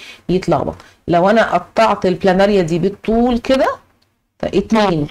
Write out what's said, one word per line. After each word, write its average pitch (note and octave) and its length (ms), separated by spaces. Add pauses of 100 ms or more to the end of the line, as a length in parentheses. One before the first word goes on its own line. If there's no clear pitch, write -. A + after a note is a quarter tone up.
(280)
يتلخبط. E3+ 460 (340)
لو F3 220
انا A3 240
قطعت G3+ 520
البلاناريا F#3+ 560
دي E3+ 160
بالطول A3+ 600
كده، C4 280 (760)
اتنين G3+ 680